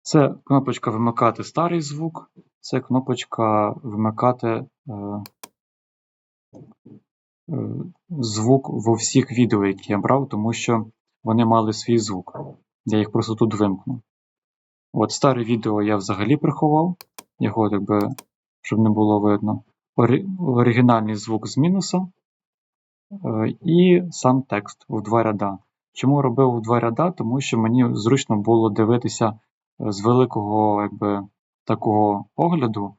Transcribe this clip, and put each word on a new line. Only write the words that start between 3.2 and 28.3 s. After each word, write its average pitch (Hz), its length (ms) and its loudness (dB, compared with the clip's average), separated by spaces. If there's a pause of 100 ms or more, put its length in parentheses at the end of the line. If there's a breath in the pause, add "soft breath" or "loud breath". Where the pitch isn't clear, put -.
вимикати, 110 760 -2
е, 113 180 -4 (2750)
е, 120 180 -4 (420)
звук 120 600 0
во 113 240 0
всіх - 380 0
відео, 107 340 2
які 98 260 -4
я 107 60 0
брав, 131 320 0
тому 110 240 -4
що 113 320 -2 (380)
вони 117 220 2
мали 110 280 2
свій 117 240 0
звук. 104 400 -6 (480)
Я 107 120 0
їх 107 140 0
просто 110 240 -2
тут 110 180 2
вимкну. 101 480 -2 (920)
От 107 180 0
старе 127 320 2
відео 107 380 0
я 104 160 0
взагалі 101 400 0
приховав, 156 580 0 (440)
його, 107 320 0
якби, 104 380 0 (520)
щоб - 180 -2
не 110 100 4
було 107 300 4
видно. 104 440 0 (320)
Ори-, 123 300 2 (140)
оригінальний 120 760 2
звук 107 320 -6
з 98 100 -6
мінуса, 185 500 0 (1040)
е, 117 500 -4
і 180 500 6
сам 135 300 2
текст - 480 -8
в 110 120 -4
два 110 220 0
ряда. 101 340 -2 (360)
Чому 139 280 2
робив 127 340 2
в 113 60 -4
два 117 180 0
ряда? 117 320 0
Тому 120 300 -4
що 131 160 -2
мені 117 340 2
зручно 120 460 0